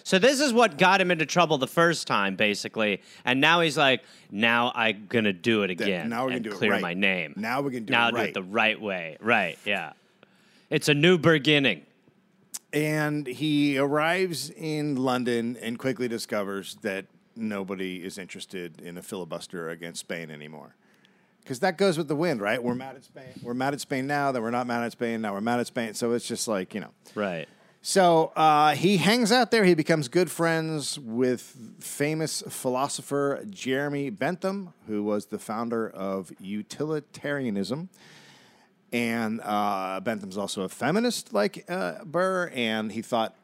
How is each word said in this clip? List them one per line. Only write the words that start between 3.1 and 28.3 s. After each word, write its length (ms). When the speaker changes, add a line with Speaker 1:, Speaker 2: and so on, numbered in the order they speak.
Speaker 1:
And 160
now 200
he's 180
like, 240
"Now 420
I'm 340
gonna 240
do 300
it 60
Speaker 2:
That 160
Speaker 1:
again 240
Speaker 2:
now 160
we're 60
gonna 80
Speaker 1:
and 80
Speaker 2:
do 40
it 60
Speaker 1:
clear 160
Speaker 2:
right. 100
Speaker 1:
my 120
name. 420
Speaker 2:
Now 240
we 100
can 140
do 80
Speaker 1:
Now 80
Speaker 2:
it 60
Speaker 1:
I'll 40
do 60
Speaker 2:
right. 140
Speaker 1:
it 40
the 80
right 380
way." 400
Right, 440
yeah. 280
It's 200
a 60
new 220
beginning. 640
Speaker 2:
And 560
he 500
arrives 720
in 460
London 640
and 160
quickly 300
discovers 720
that 220
nobody 680
is 140
interested 640
in 180
a 40
filibuster 680
against 300
Spain 320
anymore. 420
'Cause 140
that 180
goes 180
with 120
the 80
wind, 240
right? 200
We're 140
mad 220
at 80
Spain. 240
We're 100
mad 200
at 60
Spain 280
now, 240
then 100
we're 80
not 160
mad 160
at 80
Spain, 320
now 120
we're 60
mad 200
at 80
Spain. 260
So 200
it's 120
just 220
like, 260
you 60
know. 100
Speaker 1:
Right. 340
Speaker 2:
So, 540